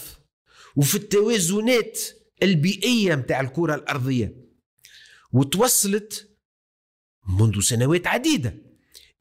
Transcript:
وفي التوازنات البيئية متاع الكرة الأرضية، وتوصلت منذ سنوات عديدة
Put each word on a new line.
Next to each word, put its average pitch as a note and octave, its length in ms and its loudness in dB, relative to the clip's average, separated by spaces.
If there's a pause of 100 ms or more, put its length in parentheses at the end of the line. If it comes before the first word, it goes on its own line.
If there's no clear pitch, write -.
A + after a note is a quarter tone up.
(760)
وفي C#3+ 200 2
التوازنات G#3 1040 0 (440)
البيئية F#3+ 720 2
متاع C3+ 260 -4
الكرة D3+ 340 -2
الأرضية، C3 760 -4 (840)
وتوصلت G3 1080 -2 (1000)
منذ G#2+ 220 2
سنوات D3 460 0
عديدة A3 500 0 (640)